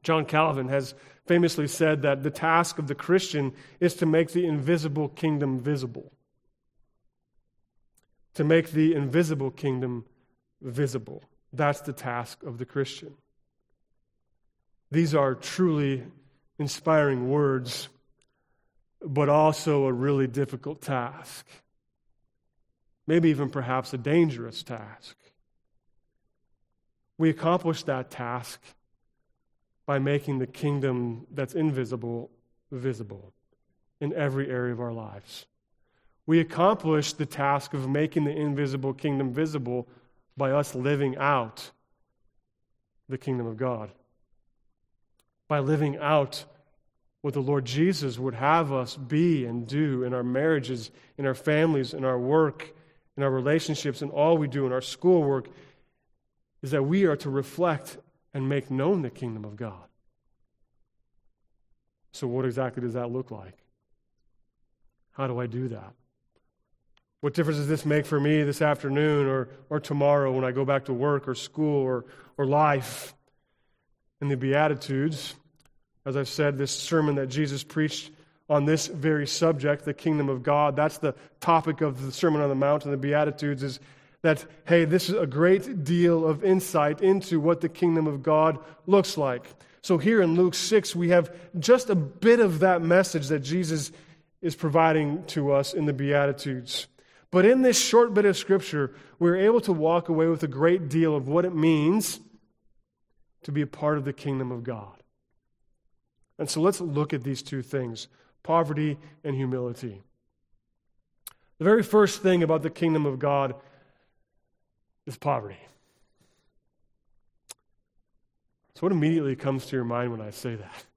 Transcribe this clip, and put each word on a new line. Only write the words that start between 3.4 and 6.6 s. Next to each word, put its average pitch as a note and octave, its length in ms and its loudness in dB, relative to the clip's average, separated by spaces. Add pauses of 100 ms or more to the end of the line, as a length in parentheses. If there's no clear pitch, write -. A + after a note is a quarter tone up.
is F3 140 2
to E3+ 100 -2
make D#3+ 260 2
the F3 140 0
invisible D3+ 640 -2
kingdom D3 500 -2
visible. B2+ 540 -6 (2250)